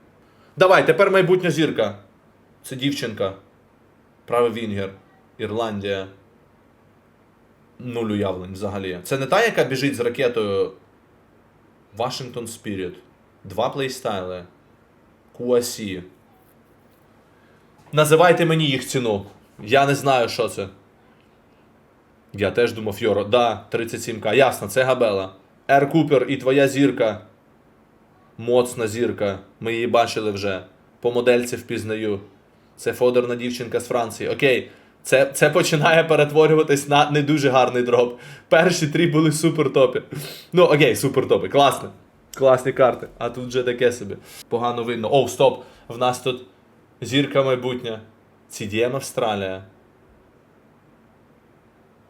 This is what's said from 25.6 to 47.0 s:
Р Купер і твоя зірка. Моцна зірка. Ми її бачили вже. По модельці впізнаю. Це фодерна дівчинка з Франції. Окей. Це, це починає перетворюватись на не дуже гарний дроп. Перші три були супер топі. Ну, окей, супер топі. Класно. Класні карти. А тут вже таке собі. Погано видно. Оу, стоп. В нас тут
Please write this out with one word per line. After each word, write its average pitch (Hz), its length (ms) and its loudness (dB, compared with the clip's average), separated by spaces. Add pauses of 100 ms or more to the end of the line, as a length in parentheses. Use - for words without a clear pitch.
Р 143 200 4
Купер 147 380 2
і 139 80 -4
твоя 135 320 2
зірка. 123 520 0 (1160)
Моцна 120 480 0
зірка. 104 520 -2 (220)
Ми 113 140 -4
її 117 120 -2
бачили 113 440 0
вже. 98 320 -4 (380)
По 120 120 -2
модельці 120 440 2
впізнаю. 107 640 -6 (560)
Це - 160 -4
фодерна 123 440 0
дівчинка 120 440 -6
з - 80 -10
Франції. 113 420 -4
Окей. 117 400 0 (320)
Це, 135 300 2
це 147 180 4
починає 160 540 2
перетворюватись 151 840 4
на 147 220 4
не 147 120 2
дуже 139 280 2
гарний 123 320 2
дроп. 120 380 2 (280)
Перші 170 380 4
три 160 200 2
були 156 260 2
супер 151 400 0
топі. - 300 2 (500)
Ну, 175 100 6
окей, 143 340 6
супер 131 320 0
топі. 92 200 0
Класно. 131 420 2 (440)
Класні 131 380 2
карти. - 360 2 (100)
А 120 120 -6
тут 123 160 -12
вже 123 160 -2
таке 123 300 0
собі. 98 240 -12 (320)
Погано 120 360 -4
видно. 113 300 -2
Оу, 127 140 4
стоп. - 360 0 (240)
В 117 100 -12
нас 127 220 -2
тут 127 220 -6 (580)